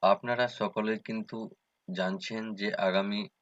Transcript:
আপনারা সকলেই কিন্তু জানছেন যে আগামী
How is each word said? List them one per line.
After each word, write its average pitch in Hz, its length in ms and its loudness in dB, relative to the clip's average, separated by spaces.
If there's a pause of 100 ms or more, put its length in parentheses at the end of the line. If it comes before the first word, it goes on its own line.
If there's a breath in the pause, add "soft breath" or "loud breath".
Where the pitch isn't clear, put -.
আপনারা 120 480 4
সকলেই 107 540 -2
কিন্তু 110 320 -6 (500)
জানছেন 98 560 -2 (120)
যে 101 120 -2 (120)
আগামী 98 420 2 (200)